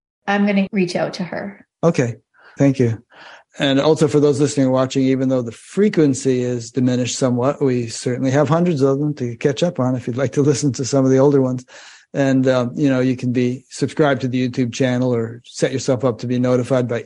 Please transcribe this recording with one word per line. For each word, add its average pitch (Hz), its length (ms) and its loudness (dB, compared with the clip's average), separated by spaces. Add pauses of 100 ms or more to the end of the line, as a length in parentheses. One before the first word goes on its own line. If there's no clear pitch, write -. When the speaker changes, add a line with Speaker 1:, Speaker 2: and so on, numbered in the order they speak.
(280)
Speaker 1:
I'm 202 180 0
gonna 196 260 0
reach 185 240 -2
out 151 200 -4
to 196 80 -8
her. - 440 -10 (160)
Speaker 2:
Okay. 139 320 0 (420)
Thank 139 220 2
you. 113 240 0 (560)
And 139 220 2
also 151 260 2
for 143 140 2
those 143 180 2
listening 139 280 2
and 131 60 2
watching, 131 300 0
even 131 240 0
though 131 140 0
the 113 100 -8
frequency 147 880 0
is 123 300 -6
diminished 123 460 0
somewhat, 127 440 0
we 123 260 0
certainly 127 440 -4
have 143 160 2
hundreds 170 340 0
of 139 180 2
them 151 160 -2
to 120 220 -8
catch 147 240 -2
up 170 160 0
on 127 180 0
if 123 120 -6
you'd 117 80 -4
like 131 180 -2
to 147 80 0
listen 139 320 2
to 135 120 -6
some 135 180 0
of 131 80 4
the 131 60 6
older 139 240 4
ones. 127 240 -4 (480)
And, 135 340 2
um, 127 280 0
you 147 140 0
know, 127 100 2
you 127 180 0
can 127 160 -4
be 123 360 -2
subscribed 139 520 0
to 131 60 -4
the 127 200 -2
YouTube 123 260 -4
channel 127 400 0
or 117 320 -4
set - 280 -4
yourself 127 320 -2
up 117 140 -2
to 123 80 -8
be 123 120 -2
notified 127 480 0
by 117 180 -6